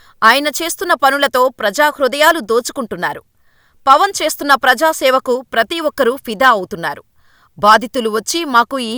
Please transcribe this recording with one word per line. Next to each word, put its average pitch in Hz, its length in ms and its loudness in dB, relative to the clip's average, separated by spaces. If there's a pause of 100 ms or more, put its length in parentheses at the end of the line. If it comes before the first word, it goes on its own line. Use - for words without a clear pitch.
(220)
ఆయన 262 260 4
చేస్తున్న 339 460 -4
పనులతో 269 560 2
ప్రజా 220 400 -2
హృదయాలు 285 500 0
దోచుకుంటున్నారు. 214 840 -4 (680)
పవన్ 349 340 4
చేస్తున్న 294 340 -2
ప్రజాసేవకు 262 880 0
ప్రతి 226 380 -4
ఒక్కరూ 269 360 -2
ఫిదా 247 340 0
అవుతున్నారు. 175 540 -4 (540)
"బాధితులు 220 520 2
వచ్చి 226 360 -4
మాకు 254 340 0
ఈ 226 180 -6